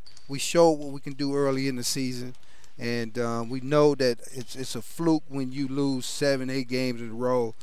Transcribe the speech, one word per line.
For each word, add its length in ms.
We 100
showed 320
what 220
we 80
can 120
do 220
early 320
in 80
the 80
season. 500
And, 420
um, 300
we 120
know 340
that 220
it's, 240
it's 180
a 60
fluke 480
when 240
you 160
lose 360
seven, 440
eight 180
games 320
in 120
a 20
row, 500